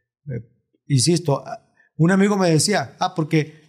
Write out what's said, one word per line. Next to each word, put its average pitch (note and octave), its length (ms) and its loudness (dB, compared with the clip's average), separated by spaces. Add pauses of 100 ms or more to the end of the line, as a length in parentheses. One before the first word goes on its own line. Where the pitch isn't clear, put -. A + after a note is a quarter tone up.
(260)
Eh, B2 140 -10 (480)
insisto, C#3+ 580 0
a, - 220 -16 (280)
un D#3+ 140 2
amigo G3 260 2
me F#3 140 2
decía, D#3 480 0
ah, B2+ 160 -4
porque D#3 540 -2